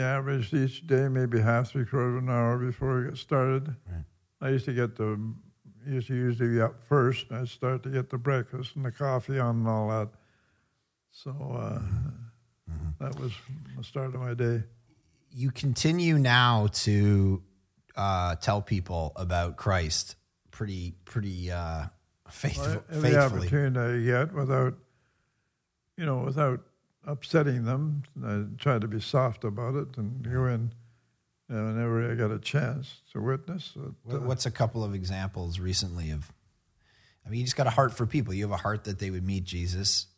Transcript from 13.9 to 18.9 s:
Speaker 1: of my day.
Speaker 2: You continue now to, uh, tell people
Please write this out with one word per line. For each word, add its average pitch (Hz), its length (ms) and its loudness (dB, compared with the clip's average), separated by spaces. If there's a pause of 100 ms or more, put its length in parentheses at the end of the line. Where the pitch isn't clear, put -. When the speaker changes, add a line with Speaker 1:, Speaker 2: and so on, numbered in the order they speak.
Speaker 1:
of 127 80 -8
my 123 120 -4
day. 120 280 0 (720)
Speaker 2:
You 131 200 -2
continue 160 680 2
now 123 500 6 (160)
to, 101 580 6 (540)
uh, 90 400 0
tell 101 260 0
people 87 540 -2